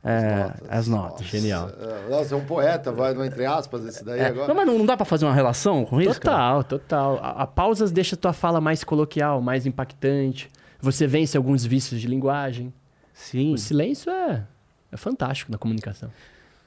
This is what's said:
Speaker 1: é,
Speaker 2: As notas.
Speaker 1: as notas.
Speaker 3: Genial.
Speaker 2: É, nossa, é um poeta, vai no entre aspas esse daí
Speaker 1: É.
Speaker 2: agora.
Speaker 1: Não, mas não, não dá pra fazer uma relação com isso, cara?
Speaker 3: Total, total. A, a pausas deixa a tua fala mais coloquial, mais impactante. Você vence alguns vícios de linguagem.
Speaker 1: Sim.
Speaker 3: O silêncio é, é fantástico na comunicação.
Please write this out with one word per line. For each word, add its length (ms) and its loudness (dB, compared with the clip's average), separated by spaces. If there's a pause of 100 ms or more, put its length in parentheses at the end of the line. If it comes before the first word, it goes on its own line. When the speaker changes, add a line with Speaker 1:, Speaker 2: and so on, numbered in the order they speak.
Speaker 1:
é, 380 2
Speaker 2:
As 80 -2
notas. 220 -14
Speaker 1:
as 160 0
notas. 400 -2
Speaker 3:
Genial. 420 -2 (100)
Speaker 2:
É, 300 -8
nossa, 240 0
é 40 0
um 80 -2
poeta, 460 0
vai 220 0
no 100 -2
entre 220 -4
aspas 400 -4
esse 180 -12
daí 160 -6
Speaker 1:
É. 80 2
Speaker 2:
agora. 200 -4
Speaker 1:
Não, 80 2
mas 100 2
não, 140 4
não 80 4
dá 100 4
pra 80 -2
fazer 200 2
uma 100 4
relação 500 2
com 160 2
isso, 180 2
cara? 440 2
Speaker 3:
Total, 0 -
total. 600 -2
A, 200 -4
a 40 0
pausas 440 2
deixa 240 2
a 20 -6
tua 160 0
fala 260 2
mais 240 2
coloquial, 560 0
mais 280 0
impactante. 840 -2 (320)
Você 240 2
vence 320 2
alguns 260 2
vícios 380 0
de 60 -4
linguagem. 680 -2 (400)
Speaker 1:
Sim. 400 -2
Speaker 3:
O 40 0
silêncio 540 -2
é, 320 -2 (480)
é 60 -14
fantástico 540 -6
na 80 -4
comunicação. 500 -6 (580)